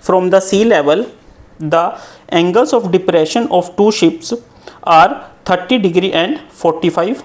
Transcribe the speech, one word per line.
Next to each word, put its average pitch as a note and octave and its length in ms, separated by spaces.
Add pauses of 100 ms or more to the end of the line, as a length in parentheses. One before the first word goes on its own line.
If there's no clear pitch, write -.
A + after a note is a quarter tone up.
from F#3 220
the F#3+ 120
sea G3 280
level, D#3+ 340 (720)
the E3 100 (560)
angles F3+ 380
of G3+ 140
depression F3+ 560 (120)
of F3+ 180
two G#3 140
ships E3 420 (500)
are E3+ 260 (360)
thirty F#3 320
degree F#3 360
and G3 280 (220)
forty-five E3+ 600